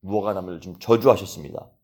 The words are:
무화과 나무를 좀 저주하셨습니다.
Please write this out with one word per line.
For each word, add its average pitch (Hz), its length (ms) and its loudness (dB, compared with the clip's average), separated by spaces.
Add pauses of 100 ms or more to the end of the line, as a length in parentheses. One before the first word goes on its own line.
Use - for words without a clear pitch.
무화과 101 320 -2
나무를 92 280 -8
좀 90 180 -14
저주하셨습니다. 98 880 2 (160)